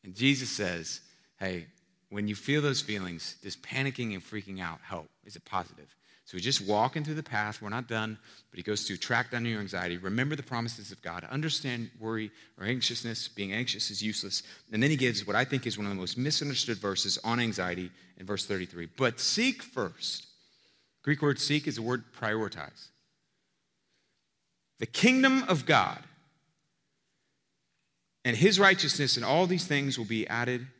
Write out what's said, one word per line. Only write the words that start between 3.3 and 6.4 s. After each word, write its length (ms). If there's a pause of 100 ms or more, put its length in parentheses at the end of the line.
does 140
panicking 580
and 80
freaking 380
out 220
help? 280 (140)
Is 120
it 80
positive?" 500 (300)
So 120
he's 80